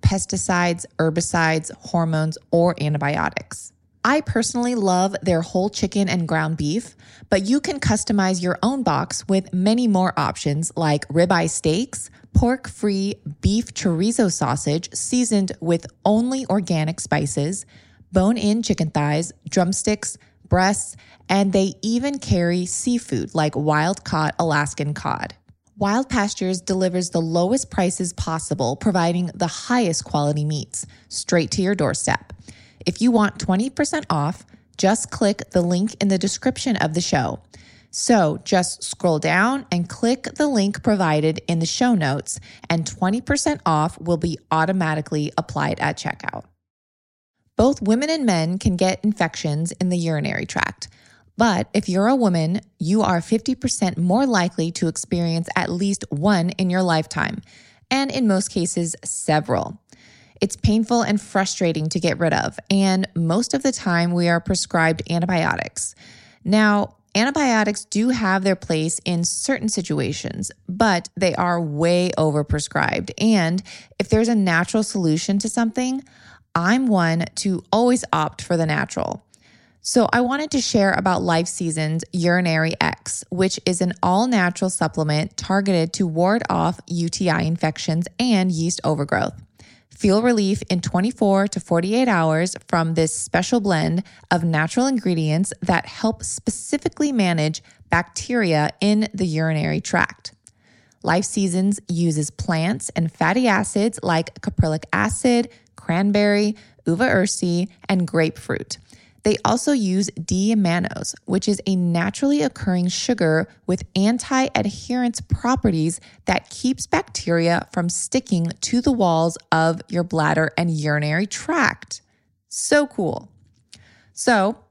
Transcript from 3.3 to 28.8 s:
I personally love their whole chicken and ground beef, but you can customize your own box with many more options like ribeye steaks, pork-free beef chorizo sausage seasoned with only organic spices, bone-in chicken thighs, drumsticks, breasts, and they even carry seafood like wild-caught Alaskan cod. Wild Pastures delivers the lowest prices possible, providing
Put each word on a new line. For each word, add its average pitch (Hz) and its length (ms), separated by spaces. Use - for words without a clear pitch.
I 277 180
personally 240 520
love 196 480
their 170 200
whole 185 280
chicken 196 380
and 170 180
ground 156 300
beef, 156 400
but 196 160
you 262 140
can 285 180
customize 196 640
your 180 180
own 262 220
box 156 460
with 190 260
many 214 320
more 185 300
options 151 580
like 151 320
ribeye 170 440
steaks, - 600
pork-free 208 800
beef 220 340
chorizo 190 580
sausage 147 600
seasoned 214 680
with 170 260
only 247 420
organic 170 520
spices, 151 680
bone-in 208 540
chicken 160 260
thighs, 147 420
drumsticks, 196 680
breasts, 185 480
and 196 240
they 190 300
even 240 360
carry 180 460
seafood 180 720
like 151 200
wild-caught 151 840
Alaskan 147 560
cod. - 400
Wild 208 320
Pastures 190 540
delivers 180 480
the 175 100
lowest 175 500
prices 180 440
possible, 156 600
providing 180 600